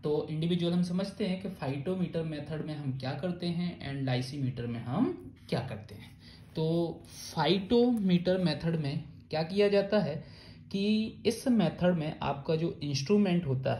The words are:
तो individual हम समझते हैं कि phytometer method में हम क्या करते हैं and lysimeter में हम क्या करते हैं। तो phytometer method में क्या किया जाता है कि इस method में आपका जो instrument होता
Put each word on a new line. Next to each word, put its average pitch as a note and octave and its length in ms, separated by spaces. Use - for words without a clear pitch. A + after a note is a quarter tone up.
तो D3+ 260
individual E3+ 420
हम F3+ 100
समझते G3 440
हैं F#3 160
कि - 140
phytometer E3 680
method D3+ 420
में D3+ 80
हम C#3 240
क्या C3 160
करते F3 320
हैं F3 360
and C#3 260
lysimeter B2+ 600
में A#2 120
हम A3+ 520
क्या - 120
करते - 340
हैं। - 160
तो E3 460
phytometer F#3+ 1160
method E3 380
में C#3 220
क्या D#3 120
किया G3 260
जाता G3 300
है D#3+ 260
कि G#3+ 340
इस A#3+ 220
method F3+ 500
में D#3 240
आपका C#3 340
जो E3 260
instrument F3 640
होता C3 340